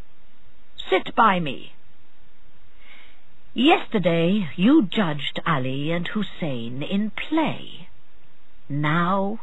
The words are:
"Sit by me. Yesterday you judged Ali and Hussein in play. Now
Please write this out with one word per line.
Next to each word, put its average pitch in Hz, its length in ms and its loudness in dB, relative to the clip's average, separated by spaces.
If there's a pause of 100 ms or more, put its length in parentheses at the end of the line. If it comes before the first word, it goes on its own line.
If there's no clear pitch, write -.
(920)
"Sit - 240 2
by 208 240 6
me. 143 360 -4 (1800)
Yesterday 196 1000 4
you 262 260 8
judged 165 640 0
Ali 143 460 0
and 170 160 0
Hussein 135 720 -2
in 202 280 0
play. 208 760 -2 (800)
Now 175 760 2